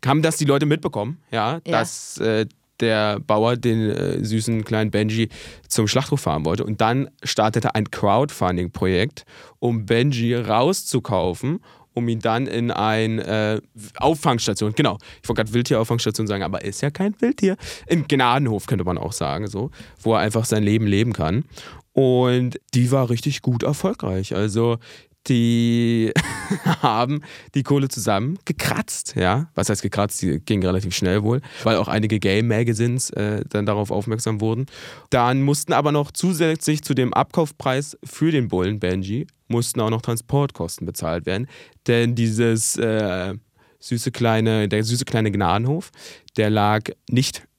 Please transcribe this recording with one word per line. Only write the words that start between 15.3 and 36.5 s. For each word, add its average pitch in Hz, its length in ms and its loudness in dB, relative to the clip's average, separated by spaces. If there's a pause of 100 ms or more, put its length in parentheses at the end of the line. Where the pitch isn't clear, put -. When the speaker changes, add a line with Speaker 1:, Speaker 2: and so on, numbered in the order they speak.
Speaker 1:
gerade 107 120 -4
Wildtierauffangstation 113 720 0
sagen, 98 160 -4
aber 95 220 -6
ist 98 160 -8
ja 143 100 -2
kein 196 300 -2
Wildtier, 202 360 2 (300)
in 160 220 0
Gnadenhof 127 580 2
könnte 92 180 -2
man 87 140 -2
auch - 140 -6
sagen, 80 340 -4
so, 101 240 -6 (300)
wo 110 140 2
er 101 60 4
einfach 107 240 0
sein 107 180 2
Leben 107 240 2
leben 104 260 2
kann. 90 320 0 (480)
Und 127 680 2 (140)
die 123 180 4
war 131 200 2
richtig 123 320 -2
gut 120 200 0
erfolgreich. 101 720 -2
Also 113 440 0 (500)
die 117 880 2
<laughs> - 680 -2
haben 127 380 0 (340)
die 139 80 0
Kohle 139 260 2
zusammengekratzt, 117 1300 -4
ja. 107 400 2
Was 98 140 -2
heißt 104 140 0
gekratzt? 104 400 -2
Die 82 180 0
ging 101 240 0
relativ 92 300 0
schnell 95 280 0
wohl, 120 200 0 (220)
weil 113 120 4
auch 95 120 0
einige 107 300 0
Gay-Magazines, 113 920 0
äh, 104 380 -2
dann 104 180 -2
darauf 104 240 0
aufmerksam 110 500 -2
wurden. 113 260 -2 (440)
Dann 131 320 4
mussten 143 320 0
aber 147 180 4
noch 147 200 0
zusätzlich 160 720 0